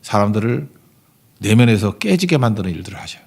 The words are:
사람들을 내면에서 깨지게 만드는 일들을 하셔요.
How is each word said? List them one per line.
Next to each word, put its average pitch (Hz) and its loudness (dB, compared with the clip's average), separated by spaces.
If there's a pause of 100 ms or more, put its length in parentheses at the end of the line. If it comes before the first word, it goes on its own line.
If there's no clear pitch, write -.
사람들을 107 -2 (720)
내면에서 107 4
깨지게 175 0
만드는 104 0
일들을 92 -10
하셔요. - -18